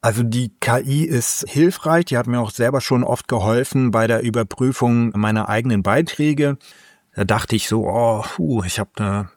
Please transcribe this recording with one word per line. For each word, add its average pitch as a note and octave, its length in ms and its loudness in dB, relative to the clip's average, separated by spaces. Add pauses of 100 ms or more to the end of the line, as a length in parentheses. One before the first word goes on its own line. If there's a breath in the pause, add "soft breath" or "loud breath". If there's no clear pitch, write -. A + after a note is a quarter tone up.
Also A2+ 220 0
die A#2+ 380 -2
K A#2+ 180 0
I C#3 240 0
ist D3+ 460 -2
hilfreich, E3+ 560 2
die C3 120 -2
hat A#2+ 120 -2
mir B2 100 0
auch A2 140 -4
selber B2 280 0
schon B2 220 2
oft - 240 -2
geholfen A#2 640 0
bei A2+ 160 2
der A2+ 160 0
Überprüfung A#2+ 960 0
meiner G#2+ 300 0
eigenen A2 340 0
Beiträge. C#3+ 720 0 (600 loud breath)
Da G2+ 80 0
dachte G#2+ 320 0
ich G2+ 100 -2
so, A2 180 0
„Oh, A2 380 2
puh, C#3+ 400 -2
ich F2+ 160 -4
hab - 220 -6
eine G2+ 360 -2